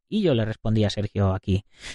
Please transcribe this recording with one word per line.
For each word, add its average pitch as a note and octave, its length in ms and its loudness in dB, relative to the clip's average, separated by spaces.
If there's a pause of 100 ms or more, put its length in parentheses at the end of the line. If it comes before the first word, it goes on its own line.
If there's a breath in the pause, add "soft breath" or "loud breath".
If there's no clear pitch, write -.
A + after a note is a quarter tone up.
Y G#3+ 140 -2
yo E3 120 4
le A2+ 120 2
respondí A2 380 0
a G2+ 60 2
Sergio G2 440 -2
aquí, F#2+ 320 -2 (300 loud breath)